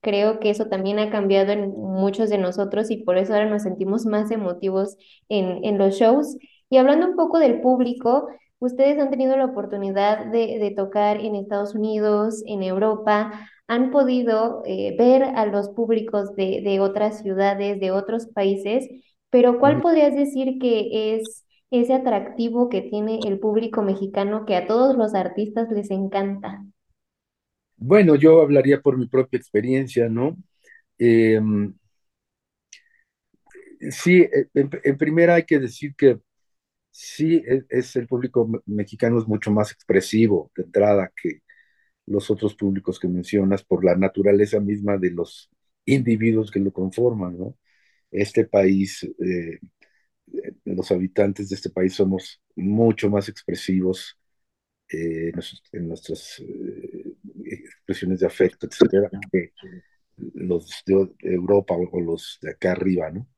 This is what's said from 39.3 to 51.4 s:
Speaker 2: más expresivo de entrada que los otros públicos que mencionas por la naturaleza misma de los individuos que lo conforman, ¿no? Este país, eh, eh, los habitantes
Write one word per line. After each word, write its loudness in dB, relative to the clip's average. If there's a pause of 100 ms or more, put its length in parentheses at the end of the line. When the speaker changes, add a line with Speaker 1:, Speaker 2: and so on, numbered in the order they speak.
Speaker 2:
más 0
expresivo 0
de -8
entrada 2 (100)
que -6 (640)
los -2
otros -2
públicos -4
que -4
mencionas -2
por -2
la 4
naturaleza 2
misma -2
de -2
los -10 (340)
individuos 0
que -2
lo -2
conforman, -4
¿no? -12 (540)
Este 0
país, 2
eh, -6 (760)
eh, -10 (120)
los -4
habitantes -2